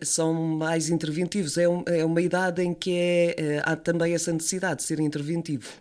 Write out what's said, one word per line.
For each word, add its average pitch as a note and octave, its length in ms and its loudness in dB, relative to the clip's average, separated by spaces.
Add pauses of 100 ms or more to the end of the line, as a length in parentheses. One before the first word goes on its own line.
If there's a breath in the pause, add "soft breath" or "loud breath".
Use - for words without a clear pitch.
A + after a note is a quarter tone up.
são D#3+ 320 0
mais D#3+ 580 0
interventivos. E3 680 -2
É F3 100 6
um, F3 180 2
é E3 180 2
uma E3 180 2
idade F3+ 400 0
em F3 100 0
que F3 200 -4
é, F3 440 2
eh, D3 280 0
há D#3+ 100 0
também E3+ 400 0
essa E3+ 180 -2
necessidade F3 440 -2
de - 100 -6
ser D3+ 140 -2
interventivo. D3+ 680 -2 (120 loud breath)